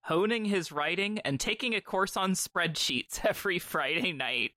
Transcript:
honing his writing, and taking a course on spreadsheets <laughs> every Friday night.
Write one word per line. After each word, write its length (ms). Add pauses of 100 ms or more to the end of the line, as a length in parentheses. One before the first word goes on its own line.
honing 420
his 260
writing, 480
and 200
taking 360
a 60
course 360
on 140
spreadsheets 920
<laughs> 40
every 300
Friday 540
night. 440